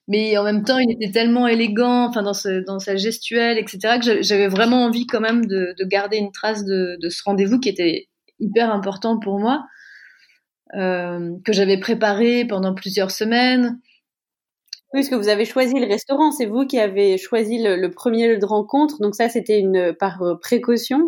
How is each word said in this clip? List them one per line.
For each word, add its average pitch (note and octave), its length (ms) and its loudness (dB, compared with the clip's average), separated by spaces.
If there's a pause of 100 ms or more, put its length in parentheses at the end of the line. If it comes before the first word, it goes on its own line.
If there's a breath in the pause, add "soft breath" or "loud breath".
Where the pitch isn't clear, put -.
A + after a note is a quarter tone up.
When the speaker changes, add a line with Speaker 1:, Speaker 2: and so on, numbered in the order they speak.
Speaker 1:
Mais G#3+ 300 0
en G3+ 80 2
même G#3+ 180 0
temps, B3+ 160 2
il A#3+ 140 2
était A3 180 -6
tellement A#3 380 2
élégant, A#3 580 2
enfin, A#3 160 -2
dans G3+ 120 -2
ce, F#3+ 300 -4
dans F#3+ 140 -8
sa G3 160 -4
gestuelle, A3+ 640 -2
et A3 80 -4
cetera, A3 320 0
que A#3 60 -2
j'a-, A3+ 180 2
j'avais G3+ 260 2
vraiment A#3 360 4
envie A#3+ 220 0
quand A3+ 140 -2
même A3+ 260 0
de, F#3 320 -2
de F#3+ 60 -2
garder G3+ 340 0
une G3+ 120 -4
trace G#3 340 -4
de, F#3 360 -2
de E3+ 80 -6
ce - 160 -8
rendez-vous G3+ 340 2
qui A3+ 120 0
était F3 380 -2 (300)
hyper A3+ 320 0
important G3+ 480 -2
pour G3+ 220 -4
moi, C4 240 0 (1120 loud breath)
euh, F3 540 -4 (140)
que G#3+ 80 0
j'avais G3 260 4
préparé A#3 680 2
pendant F#3+ 300 -2
plusieurs F#3+ 360 -4
semaines. A#3+ 680 0 (1120 soft breath)
Speaker 2:
Oui, C4+ 80 0
parce C4+ 80 -2
que C4 80 -2
vous G#3 120 0
avez G#3+ 160 2
choisi B3+ 300 0
le B3 120 0
restaurant, C#4 440 2
c'est B3+ 160 -4
vous B3 200 -2
qui C4+ 120 -2
avez G3 400 2
choisi A3+ 420 -2
le, G3+ 160 2
le F3+ 140 -2
premier A#3 380 0
lieu A3+ 100 4
de G3 80 0
rencontre. A3 540 0
Donc G#3 140 0
ça, A#3 140 0
c'était G#3+ 300 0
une, F#3 340 2
par, F#3 300 -4
euh, F3 180 0
précaution A#3+ 680 0